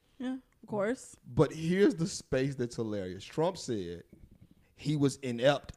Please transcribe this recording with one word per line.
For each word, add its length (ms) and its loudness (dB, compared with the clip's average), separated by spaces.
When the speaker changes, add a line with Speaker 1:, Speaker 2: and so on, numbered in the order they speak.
Speaker 1:
Yeah, 200 -8
of 40 -20
course. 480 -4
Speaker 2:
But 180 4
here's 400 4
the 140 -2
space 480 -2
that's 220 -4
hilarious. 460 -4
Trump 360 -2
said 420 -6
he 200 -2
was 220 2
inept 600 2